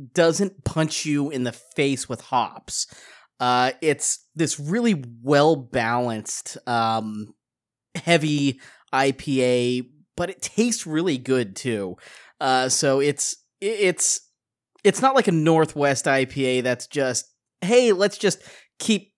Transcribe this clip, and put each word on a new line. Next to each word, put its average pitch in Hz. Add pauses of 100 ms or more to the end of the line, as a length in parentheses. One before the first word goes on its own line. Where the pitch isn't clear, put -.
(140)
doesn't 170
punch -
you 147
in 131
the 120
face -
with 120
hops. - (540)
Uh, 123 (100)
it's -
this 156
really 180 (200)
well-balanced, 123 (100)
um, 113 (640)
heavy 147 (320)
I 135
P 135
A, 123 (340)
but 175
it 190
tastes -
really 160
good 120
too. 101 (420)
Uh, 131
so 139
it's, 143 (240)
i-, 196
it's, 196 (600)
it's 196
not 269
like 254
a 202
Northwest 156
I 135
P 135
A 127
that's 120
just, 131 (360)
"Hey, 233
let's 196
just 196 (380)
keep -